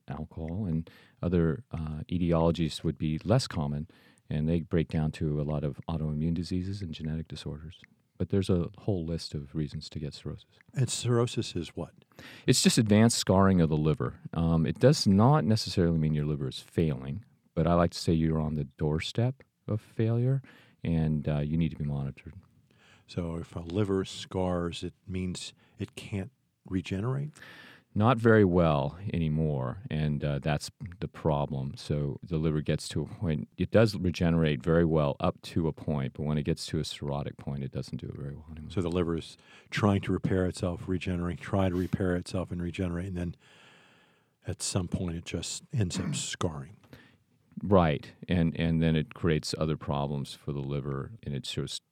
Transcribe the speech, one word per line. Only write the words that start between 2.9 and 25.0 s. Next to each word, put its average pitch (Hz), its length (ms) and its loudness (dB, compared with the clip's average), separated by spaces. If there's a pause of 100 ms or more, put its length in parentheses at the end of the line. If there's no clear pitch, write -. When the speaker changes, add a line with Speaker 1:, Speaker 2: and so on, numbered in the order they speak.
Speaker 1:
be 78 260 -2
less 127 240 2
common, 73 400 -4 (440)
and 76 180 0
they 85 120 2
break 78 280 0
down 78 240 0
to 76 280 -2
a - 20 -2
lot 73 200 -2
of 71 160 -4 (120)
autoimmune 78 440 -2
diseases 92 460 -4
and 82 140 -8
genetic 80 340 -6
disorders. 76 520 -12 (380)
But - 100 -2
there's 98 220 0
a 87 180 2 (120)
whole 90 260 -2
list 82 280 -6
of 71 200 -10
reasons 76 340 -6
to 76 100 -12
get 73 140 -6
cirrhosis. - 320 -12 (320)
Speaker 2:
And 127 140 0
cirrhosis 120 680 -2
is 82 140 -4
what? - 220 -10 (540)
Speaker 1:
It's - 160 4
just - 140 6
advanced 110 400 6
scarring 95 460 6
of 76 80 4
the 78 80 2
liver. 76 420 0 (140)
Um, 82 320 2
it - 120 -2
does 143 280 6
not 113 380 6
necessarily 92 520 2
mean 78 160 2
your 73 140 0
liver 73 200 -2
is 64 120 -10
failing, 69 640 -2 (300)
but 82 120 2
I 85 60 4
like 85 200 4
to - 60 -10
say - 140 0
you're 80 280 2
on 76 160 -2
the 71 80 -2 (120)
doorstep 95 680 -2 (240)
of 107 140 -2
failure, 120 640 0 (420)
and, 78 420 0
uh, 76 120 0
you 73 180 -2
need 82 140 2
to - 60 -8
be 76 80 -6
monitored. 69 500 -6 (720)
Speaker 2:
So 85 300 -6
if 82 200 -10
a 85 40 -6
liver 95 440 0
scars, 90 800 -2
it 87 100 -6 (160)